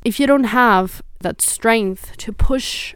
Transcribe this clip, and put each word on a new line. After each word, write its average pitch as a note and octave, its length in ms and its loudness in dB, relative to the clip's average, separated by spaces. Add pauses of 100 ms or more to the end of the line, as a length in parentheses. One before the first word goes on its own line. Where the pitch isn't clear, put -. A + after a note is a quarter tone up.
if A3+ 120 -2
you C#4 80 2
don't C#4 200 4
have G#3 580 2 (160)
that - 220 -6
strength G#3+ 720 -2
to - 160 -12
push - 640 0